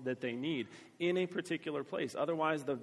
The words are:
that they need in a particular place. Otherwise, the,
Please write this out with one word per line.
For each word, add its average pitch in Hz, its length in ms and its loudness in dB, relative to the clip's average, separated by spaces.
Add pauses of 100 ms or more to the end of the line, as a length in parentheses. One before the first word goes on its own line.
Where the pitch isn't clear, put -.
that 127 160 0
they 123 120 -2
need 127 360 0 (300)
in 180 220 4
a 180 80 2
particular 160 560 -2
place. 147 340 -2
Otherwise, 156 460 2
the, 131 200 0